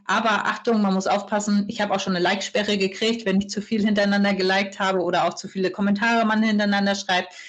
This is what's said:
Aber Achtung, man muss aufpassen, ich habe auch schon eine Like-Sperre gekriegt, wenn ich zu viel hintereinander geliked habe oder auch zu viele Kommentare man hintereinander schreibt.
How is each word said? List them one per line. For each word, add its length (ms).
Aber 420
Achtung, 340
man 140
muss 100
aufpassen, 640
ich 120
habe 140
auch 60
schon 160
eine 80
Like-Sperre 560
gekriegt, 480
wenn 120
ich 120
zu 100
viel 240
hintereinander 480
geliked 460
habe 220
oder 260
auch 80
zu 120
viele 220
Kommentare 560
man 160
hintereinander 540
schreibt. 400